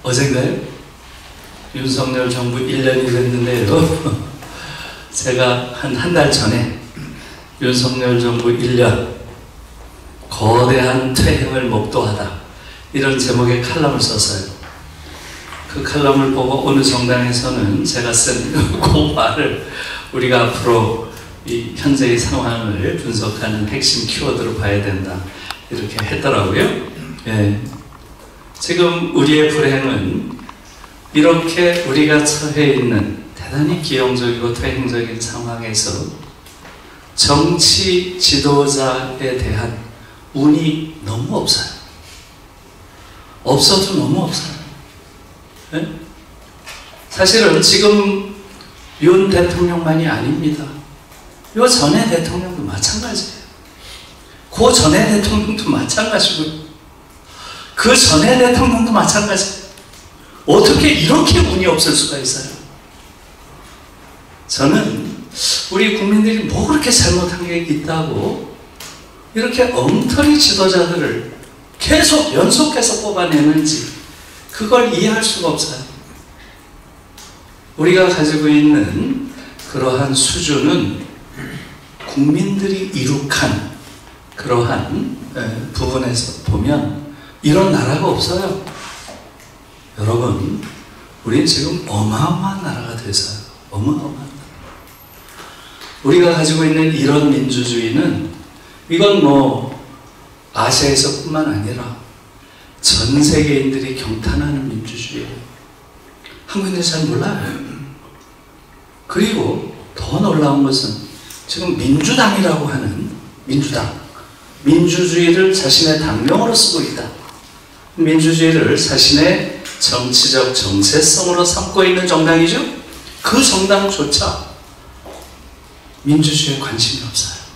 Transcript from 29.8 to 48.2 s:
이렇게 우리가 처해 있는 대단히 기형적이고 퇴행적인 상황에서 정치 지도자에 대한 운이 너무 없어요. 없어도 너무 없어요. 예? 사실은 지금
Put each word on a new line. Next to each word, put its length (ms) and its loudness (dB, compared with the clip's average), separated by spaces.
이렇게 720 4
우리가 380 4
처해 480 0
있는 500 0
대단히 460 -2
기형적이고 720 -2
퇴행적인 680 -4
상황에서 1040 -6
정치 1040 2
지도자에 1160 0
대한 400 -4
운이 720 2
너무 320 -4
없어요. 320 -2
없어도 560 2
너무 240 0
없어요. 320 -6
예? 140 -4
사실은 520 4
지금 760 2